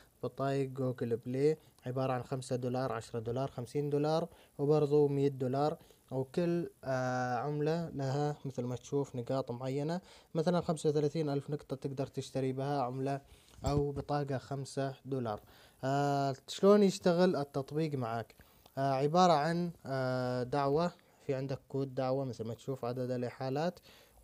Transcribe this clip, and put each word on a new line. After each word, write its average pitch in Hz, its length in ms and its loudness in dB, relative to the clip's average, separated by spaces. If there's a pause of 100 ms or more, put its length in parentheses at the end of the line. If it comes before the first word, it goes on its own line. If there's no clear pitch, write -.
(220)
بطايق 135 460 -2
جوجل 127 480 -2
بلاي، 135 420 0 (280)
عبارة 131 260 -2
عن 123 100 -2
خمسة 135 340 -4
دولار، 127 360 -2
عشرة 113 260 -8
دولار، 120 320 -2
خمسين 143 400 -4
دولار، 151 380 2 (300)
وبرضو 147 500 6
مية 139 200 4
دولار. 135 500 0 (320)
وكل، 170 600 0 (140)
آه، 127 520 0
عملة 147 520 0
لها 143 560 -2
مثل 127 180 -6
ما 123 140 -4
تشوف 143 400 -4
نقاط 131 340 -4
معينة، 139 500 -4 (340)
مثلًا 170 260 2
خمسة 160 280 0
وثلاثين 151 400 2
ألف 139 220 -2
نقطة 143 260 -6
تقدر 135 300 -6
تشتري 131 460 -4
بها 139 300 -2
عملة 135 380 -2 (440)
أو 143 260 2
بطاقة 139 480 -2
خمسة 135 560 -4 (100)
دولار. 123 360 -4 (440)
آه، 139 500 2 (140)
شلون 208 340 8
يشتغل 180 540 4
التطبيق 143 580 -2
معاك؟ 117 400 -4 (440)
آه، 139 140 2
عبارة 156 400 6
عن، 170 380 2 (160)
آه، 127 560 -2
دعوة، 143 500 2 (340)
في 139 80 0
عندك 135 240 -4 (100)
كود 135 260 -4
دعوة 131 300 0
مثل 113 220 -6
ما 113 80 -6
تشوف 131 300 -8
عدد 123 260 -4
الإحالات 131 680 -4 (460)